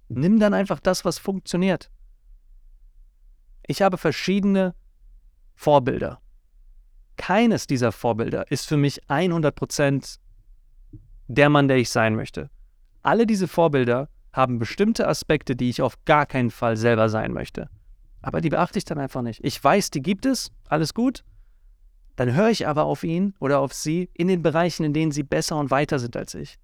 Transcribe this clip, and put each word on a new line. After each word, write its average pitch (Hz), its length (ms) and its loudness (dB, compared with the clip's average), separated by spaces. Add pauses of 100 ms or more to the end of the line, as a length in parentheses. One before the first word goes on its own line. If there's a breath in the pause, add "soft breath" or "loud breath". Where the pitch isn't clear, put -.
Nimm 180 320 2
dann 208 140 4
einfach 190 260 -2
das, 185 240 -2
was 170 140 -2
funktioniert. 185 720 -2 (1800)
Ich - 160 -2
habe 190 160 2
verschiedene 190 760 0 (800)
Vorbilder. 131 680 2 (960)
Keines 214 500 0
dieser 120 260 0
Vorbilder - 580 -4
ist - 160 -4
für 156 100 0
mich 143 320 0
hundert 165 460 0
Prozent 139 640 -2 (1080)
der 139 200 4
Mann, 143 200 6
der 135 80 4
ich 120 140 2
sein 113 260 2
möchte. 110 340 -10 (520)
Alle 214 240 2
diese 190 220 0
Vorbilder 135 600 2 (240)
haben 127 260 0
bestimmte 208 480 0
Aspekte, 147 480 -2
die 123 160 -2
ich 120 100 -4
auf - 240 -4
gar 147 220 4
keinen 123 240 0
Fall 117 260 -2
selber 110 320 4
sein 110 240 -2
möchte. - 360 -8 (520)
Aber - 200 -6
die 165 80 0
beachte 160 300 -2
ich - 60 -4
dann 156 140 -8
einfach 135 240 -6
nicht. 117 220 -8
Ich - 180 -6
weiß, 180 280 2
die 139 120 -4
gibt 196 240 -2
es, 262 240 -2 (180)
alles 156 260 -2
gut. 247 280 -2 (920)
Dann 123 180 0
höre 214 160 4
ich 196 160 -2
aber 151 180 0
auf 151 200 -4
ihn 180 340 -2
oder 139 220 0
auf 139 140 -4
sie 170 400 -4
in 175 140 -2
den 180 140 2
Bereichen, 165 420 0
in 151 80 0
denen 156 200 0
sie 143 100 -4
besser 156 340 -4
und 143 140 -2
weiter 143 280 0
sind 120 180 -6
als - 180 -10
ich. 147 300 -14